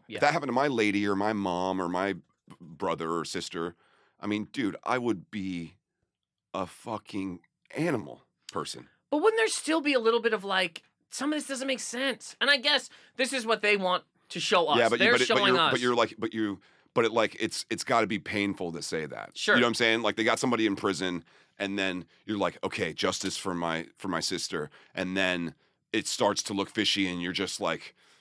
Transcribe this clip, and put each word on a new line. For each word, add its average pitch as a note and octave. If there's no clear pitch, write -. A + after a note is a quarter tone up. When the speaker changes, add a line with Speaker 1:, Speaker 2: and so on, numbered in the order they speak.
Speaker 1:
yeah. G#2+
Speaker 2:
if -
that D3
happened C#3+
to A#2+
my C#3
lady G#2
or G2+
my G#2
mom F#2
or F2
my F#2+
brother E2
or E2
sister, E2+
I G#2
mean, G#2
dude, G2+
I B2
would G#2+
be F#2
a F#2
fucking G2
animal A2+
person. -
Speaker 1:
But D4
wouldn't A4
there A4
still D#4+
be C#4+
a B3+
little A3+
bit A3
of, G3
like, F#3
"Some C#4+
of D4+
this -
doesn't C4+
make C4
sense"? B3
And B3
I C#4+
guess C#4
this C4
is A#3+
what A3
they G#3
want F3+
to F3+
show F3
us. -
Speaker 2:
Yeah, -
but A2+
you, G3
Speaker 1:
They're A#3
Speaker 2:
but A#3
it, B2+
but A3
Speaker 1:
showing -
Speaker 2:
you're, E3+
Speaker 1:
us. D3
Speaker 2:
but B2+
you're B2
like, A2+
but A2+
you, G#2+
but A#2
it, G#2+
like, A2
it's, -
it's A2
gotta A2+
be G2+
painful G2+
to D#2
say D#2+
that. G#1+
Speaker 1:
Sure. -
Speaker 2:
You A#2+
know A#2+
what A#2+
I'm A2
saying? A#2
Like, G#2
they A2
got A2+
somebody A#2
in G2+
prison, F2+
and G2+
then F#2
you're G#2
like, F2
"Okay, F#2
justice F#2+
for F#2+
my, E2
for G2
my E2+
sister." E2
And F#2
then F2+
it A2+
starts G#2
to G#2+
look G2
fishy, G2
and F2
you're F2
just F#2
like, E2